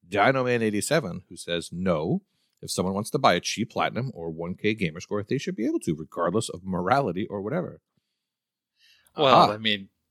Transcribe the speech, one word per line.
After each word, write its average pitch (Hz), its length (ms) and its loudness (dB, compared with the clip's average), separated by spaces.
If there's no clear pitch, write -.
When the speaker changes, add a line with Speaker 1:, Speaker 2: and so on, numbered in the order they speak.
Speaker 1:
Dinoman 120 540 2
eighty-seven, 107 680 0
who 90 80 -18
says, 85 340 -6
"No, 90 500 0
if 104 80 -14
someone 95 240 -2
wants 101 180 -4
to 151 60 -2
buy 127 160 6
a 87 60 2
cheap - 320 -4
platinum 98 420 -4
or 85 160 -8
one 82 260 -8
K 107 180 -2
gamer 87 260 -4
score, 104 240 -6
they 131 140 -4
should 180 180 -6
be 208 100 -4
able 330 140 -2
to, 80 160 -2
regardless 85 540 -2
of 90 140 -12
morality 95 640 0
or 101 140 -8
whatever." 143 400 -6
Speaker 2:
Well, 151 100 2
Speaker 1:
Aha. 104 120 6
Speaker 2:
I 107 40 -4
mean, 104 320 -2